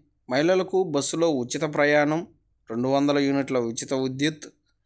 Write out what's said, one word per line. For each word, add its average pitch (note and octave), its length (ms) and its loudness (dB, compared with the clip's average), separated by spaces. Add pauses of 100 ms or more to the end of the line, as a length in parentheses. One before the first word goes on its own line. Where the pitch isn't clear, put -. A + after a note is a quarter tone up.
(300)
మహిళలకు F#3 540 0
బస్సులో D#3+ 460 0
ఉచిత C3 320 -4
ప్రయాణం, D3+ 640 2 (440)
రెండు A#2+ 180 -2
వందల C#3+ 300 2
యూనిట్ల C#3 400 2
ఉచిత A#2+ 360 -2
విద్యుత్, C3+ 520 -2 (400)